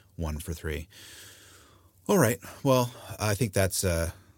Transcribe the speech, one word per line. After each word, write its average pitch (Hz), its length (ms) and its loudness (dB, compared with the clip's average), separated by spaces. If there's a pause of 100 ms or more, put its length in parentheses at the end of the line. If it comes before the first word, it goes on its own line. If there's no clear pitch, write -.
(140)
one 78 240 -6
for 85 140 -10
three. 80 340 -8 (1200)
All 202 120 4
right. 120 200 6 (240)
Well, 127 300 2 (260)
I 104 160 0
think 104 180 -2
that's, 95 300 0
uh, 82 280 0 (280)